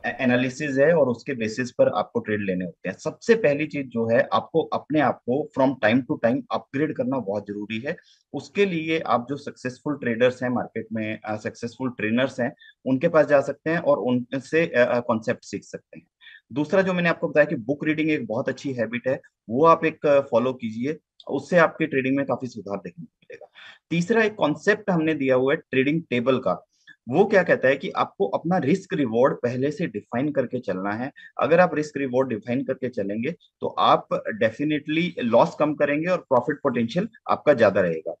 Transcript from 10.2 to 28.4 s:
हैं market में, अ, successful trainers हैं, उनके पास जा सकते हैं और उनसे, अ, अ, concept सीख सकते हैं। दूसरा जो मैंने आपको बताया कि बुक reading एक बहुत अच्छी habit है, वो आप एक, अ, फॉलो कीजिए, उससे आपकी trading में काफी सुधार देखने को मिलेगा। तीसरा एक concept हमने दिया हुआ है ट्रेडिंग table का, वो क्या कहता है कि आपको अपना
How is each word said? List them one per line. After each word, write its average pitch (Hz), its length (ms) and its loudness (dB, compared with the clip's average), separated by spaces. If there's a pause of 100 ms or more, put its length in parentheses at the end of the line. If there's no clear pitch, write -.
हैं 123 80 -2
market 107 420 -4
में, 110 320 -6
अ, 107 120 -4
successful 117 540 -8
trainers 123 500 -2
हैं, 123 140 -2 (320)
उनके 131 220 2
पास 156 180 4
जा 120 140 4
सकते 143 300 -6
हैं 170 80 0
और 143 200 2
उनसे, 127 680 0
अ, 165 100 -8
अ, 120 240 4
concept 113 440 -2
सीख - 200 -10
सकते - 340 -18
हैं। - 80 -20 (460)
दूसरा 151 300 2
जो 185 100 0
मैंने 175 160 0
आपको 160 200 -2
बताया 147 160 4
कि 156 100 -2
बुक 139 300 -4
reading 156 260 0
एक 139 160 -2
बहुत 117 220 -4
अच्छी 135 240 -6
habit 120 360 -4
है, 135 120 -2 (300)
वो 139 160 2
आप 160 180 6
एक, 156 220 -2
अ, 143 140 6
फॉलो 127 320 0
कीजिए, 123 460 -6 (320)
उससे 147 280 0
आपकी 156 280 2
trading 135 300 -2
में 139 100 -2
काफी 127 200 -4
सुधार 101 300 -8
देखने 87 280 -12
को - 180 -20
मिलेगा। - 280 -20 (400)
तीसरा 175 320 2
एक 208 120 0
concept 160 560 0
हमने 160 240 2
दिया 131 200 2
हुआ 131 180 4
है 160 40 2
ट्रेडिंग 143 540 0
table 123 280 2
का, - 280 -4 (420)
वो 160 160 4
क्या 196 180 4
कहता 170 260 2
है 139 80 4
कि 180 140 -8
आपको - 380 -2
अपना 180 300 -2